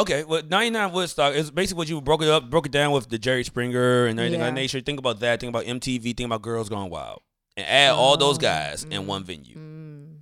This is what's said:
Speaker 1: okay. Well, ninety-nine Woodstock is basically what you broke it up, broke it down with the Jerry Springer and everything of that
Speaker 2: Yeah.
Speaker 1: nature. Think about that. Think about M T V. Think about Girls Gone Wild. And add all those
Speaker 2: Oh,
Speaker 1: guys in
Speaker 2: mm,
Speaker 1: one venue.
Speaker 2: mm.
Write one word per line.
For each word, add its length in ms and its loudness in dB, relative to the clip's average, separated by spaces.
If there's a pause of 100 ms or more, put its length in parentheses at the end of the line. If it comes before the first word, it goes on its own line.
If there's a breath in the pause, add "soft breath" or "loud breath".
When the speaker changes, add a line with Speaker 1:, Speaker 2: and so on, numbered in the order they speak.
Speaker 1:
okay. 240 0
Well, 180 -2
ninety-nine 500 0
Woodstock 420 0
is 160 -2
basically 280 -2
what 120 -4
you 100 -4
broke 220 2
it 80 2
up, 180 2
broke 160 2
it 80 -8
down 200 2
with 180 0
the 80 -2
Jerry 260 0
Springer 640 2
and 120 0
everything 220 0
of 60 0
that 120 -2
Speaker 2:
Yeah. 40 -2
Speaker 1:
nature. 180 -4
Think 180 -6
about 220 -2
that. 200 2
Think 100 -8
about 160 -4
M 140 -6
T 180 -2
V. 160 -4
Think 140 -4
about 120 -2
Girls 300 -6
Gone 180 -6
Wild. 320 -12 (380)
And 80 -8
add 260 6
all 240 6
those 200 4
Speaker 2:
Oh, 40 -8
Speaker 1:
guys 440 0
in 180 -6
Speaker 2:
mm, 40 -8
Speaker 1:
one 180 -4
venue. 320 -14
Speaker 2:
mm. 640 -18